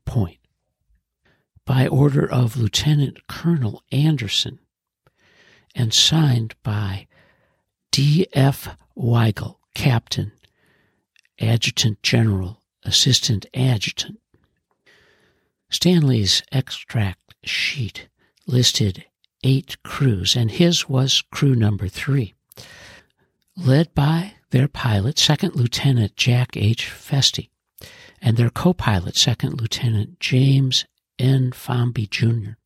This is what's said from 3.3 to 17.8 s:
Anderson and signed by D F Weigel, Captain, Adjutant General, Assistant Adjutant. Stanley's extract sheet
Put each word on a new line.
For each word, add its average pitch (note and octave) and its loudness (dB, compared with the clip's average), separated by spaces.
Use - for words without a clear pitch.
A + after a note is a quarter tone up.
Anderson C3+ -2
and A2+ -2
signed C3 2
by G2+ -6
D D3 2
F C#3 0
Weigel, A#2 0
Captain, - -2
Adjutant A2 0
General, G#2 0
Assistant - 0
Adjutant. B2+ -4
Stanley's C#3 2
extract - -6
sheet - -8